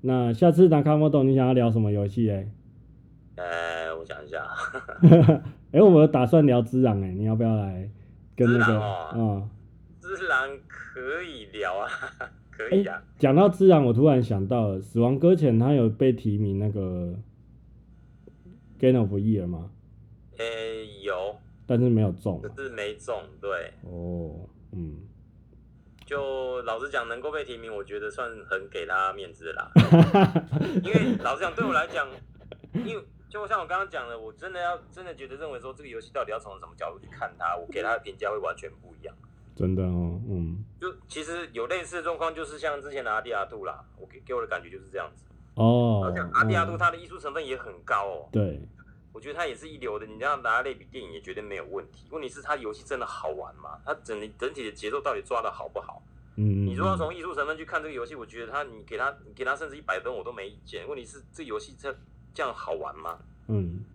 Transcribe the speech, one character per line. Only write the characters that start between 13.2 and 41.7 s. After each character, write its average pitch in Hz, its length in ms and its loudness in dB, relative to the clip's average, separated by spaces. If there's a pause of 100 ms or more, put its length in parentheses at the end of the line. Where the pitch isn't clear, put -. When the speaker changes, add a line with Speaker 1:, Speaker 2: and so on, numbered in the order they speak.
Speaker 1:
到 196 140 8
之 190 180 4
壤， 165 180 10
我 120 80 4
突 135 160 6
然 131 140 6
想 101 240 0
到 113 220 2
了 95 120 -2
《死 110 200 -2
亡 131 180 4
搁 175 160 8
浅》， 135 240 4
它 127 140 6
有 123 160 6
被 131 240 4
提 107 260 0
名 101 220 0
那 104 100 0
个 90 480 -4 (1600)
Game 127 220 6
of 101 140 0
Year 101 340 0
吗？ 87 240 -8 (640)
Speaker 2:
欸， 113 500 -8 (160)
有。 98 340 -4 (300)
Speaker 1:
但 123 100 2
是 123 140 4
没 113 100 6
有 107 120 4
中 90 280 -4
啊。 104 80 -12
Speaker 2:
可 135 140 -14
是 135 60 -8
没 107 260 -6
中， 107 260 -8 (200)
对。 87 320 -6 (100)
Speaker 1:
哦， 87 680 -10 (240)
嗯。 80 280 -10 (1040)
Speaker 2:
就 131 560 -6
老 113 180 -6
实 127 80 -8
讲， 120 180 -6
能 117 140 -10
够 147 100 -8
被 147 140 -8
提 120 140 -12
名， 113 180 -14
我 101 80 -10
觉 101 160 -10
得 104 100 -10
算 120 200 -10 (180)
很 98 220 -6
给 85 160 -8
他 92 260 -2
面 95 180 -12
子 80 140 -20
的 82 80 -10
啦。 - 180 -10 (540)
Speaker 1:
<laughs> 175 580 -2
Speaker 2:
因 185 80 -4
为 240 320 2
老 131 140 -2
实 185 60 -6
讲， 170 120 -4
对 - 80 -4
我 170 120 -2
来 160 120 2
讲， 151 220 -6 (640)
因 220 240 -6
为 - 80 -12 (240)
就 208 180 -10
像 208 140 -2
我 160 60 -8
刚 175 120 -4
刚 196 80 -4
讲 135 220 -10
的， 117 100 -12
我 110 140 -14
真 180 180 -14
的 180 80 -12
要， 175 200 -4 (120)
真 180 140 -20
的 170 100 -14
觉 135 140 -16
得 131 80 -16
认 151 140 -12
为 127 100 -12
说 127 140 -14
这 147 80 -20
个 143 80 -18
游 113 100 -12
戏 - 100 -20
到 131 140 -6
底 107 60 -10
要 110 100 -6
从 98 180 -18
什 87 60 -18
么 82 140 -20
角 80 120 -8
度 95 80 -18
去 - 120 -20
看 107 280 -10
它， 87 160 -2
我 87 160 -10
给 95 120 -6
它 104 100 -2
的 113 60 -4
评 98 180 -14
价 101 140 -4
会 107 80 -4
完 87 180 -6
全 - 140 -14 (100)
不 87 180 -20
一 - 60 -20
样。 78 100 -16 (400)
Speaker 1:
真 92 200 -2
的 95 80 -2
哦， 87 360 -4 (120)
嗯。 90 340 -6 (160)
Speaker 2:
就 370 80 -8 (180)
其 156 160 -12
实 170 300 -10
有 117 140 -6
类 180 180 -6